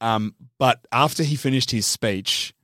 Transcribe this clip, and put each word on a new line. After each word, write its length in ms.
Um, 340
but 220
after 320
he 120
finished 360
his 140
speech 680